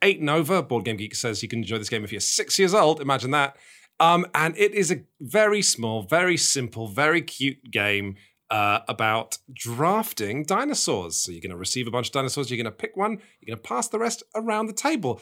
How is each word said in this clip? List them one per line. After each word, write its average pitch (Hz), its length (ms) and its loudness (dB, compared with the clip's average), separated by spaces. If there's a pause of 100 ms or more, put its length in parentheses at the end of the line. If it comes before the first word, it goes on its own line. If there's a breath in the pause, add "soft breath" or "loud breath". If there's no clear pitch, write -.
eight 190 180 4
and 151 100 0
over, 160 320 2
Board 120 220 -2
Game 113 120 -2
Geek 107 200 -8
says 113 260 -4
you 110 60 -8
can 117 120 -4
enjoy 110 180 -4
this 104 100 -6
game 110 160 -2
if 98 80 -10
you're 104 80 -8
six - 380 0
years 190 160 6
old. 156 260 6
Imagine 135 320 0
that. 143 240 2 (420 soft breath)
Um, 175 360 6
and 160 240 2
it 202 160 4
is 185 180 2
a 147 100 -2 (180)
very 208 420 2
small, 113 400 0
very 170 340 2
simple, 117 500 -2
very 151 360 2
cute - 500 -6
game, 101 440 0 (340 soft breath)
uh, 104 360 2
about 113 520 -2 (140)
drafting 131 920 -2
dinosaurs. 180 720 -2
So - 160 -4
you're 82 80 -12
gonna 90 160 -10
receive 117 320 -4
a - 20 -6
bunch 120 180 -2
of - 40 -10
dinosaurs, 135 380 -2
you're 120 120 -4
gonna 110 80 -4
pick - 260 -10
one, 202 220 -2 (220 soft breath)
you're 110 160 -10
gonna - 100 -18
pass 247 220 -4
the 220 100 -4
rest 226 240 -2 (120)
around 220 320 -2
the 214 80 -8
table. 202 480 -2